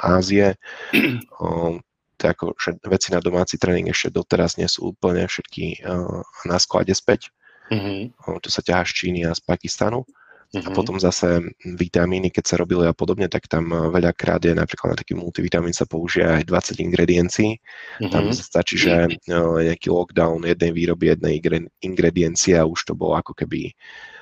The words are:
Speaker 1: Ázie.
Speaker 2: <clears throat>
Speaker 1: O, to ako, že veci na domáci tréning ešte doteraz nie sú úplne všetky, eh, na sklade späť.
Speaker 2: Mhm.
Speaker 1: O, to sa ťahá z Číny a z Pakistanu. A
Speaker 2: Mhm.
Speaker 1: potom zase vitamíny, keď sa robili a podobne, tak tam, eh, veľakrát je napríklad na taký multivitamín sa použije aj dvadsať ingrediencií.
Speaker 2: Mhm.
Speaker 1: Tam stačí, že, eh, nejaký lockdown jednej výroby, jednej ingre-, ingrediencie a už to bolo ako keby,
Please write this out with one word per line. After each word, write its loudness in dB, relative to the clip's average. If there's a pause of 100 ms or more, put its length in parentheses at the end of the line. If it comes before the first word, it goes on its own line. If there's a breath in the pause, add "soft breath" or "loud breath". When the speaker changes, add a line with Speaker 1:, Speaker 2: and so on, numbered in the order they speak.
Speaker 1:
Ázie. 4 (440 loud breath)
Speaker 2:
<clears throat> -2 (120)
Speaker 1:
O, -2 (400)
to -14
ako, 0 (120)
že -4 (160)
veci 2
na 2
domáci 0
tréning 2
ešte -2
doteraz 0
nie -2
sú -4
úplne 0
všetky, -8
eh, -4 (280)
na 2
sklade 2
späť. 0 (420 soft breath)
Speaker 2:
Mhm. -4 (100)
Speaker 1:
O, -6
to -10
sa -2
ťahá 2
z -4 (140)
Číny -2
a -2
z -12
Pakistanu. -2 (640 soft breath)
A -8
Speaker 2:
Mhm. -6
Speaker 1:
potom 0
zase 2 (340)
vitamíny, 0
keď -2
sa 0
robili 2
a 2
podobne, -2
tak -2
tam, 0
eh, 0
veľakrát 2
je 4
napríklad -2
na -4
taký -8
multivitamín -2
sa -2
použije -2
aj 2
dvadsať -2
ingrediencií. 2 (400 loud breath)
Speaker 2:
Mhm. -4
Speaker 1:
Tam 2 (100)
stačí, -2
že, 4 (160)
eh, -6 (500)
nejaký -2
lockdown 0
jednej 2
výroby, 2
jednej 0
ingre-, -2 (140)
ingrediencie 2
a 6
už -2
to -6
bolo 0
ako -10
keby, -6 (460 loud breath)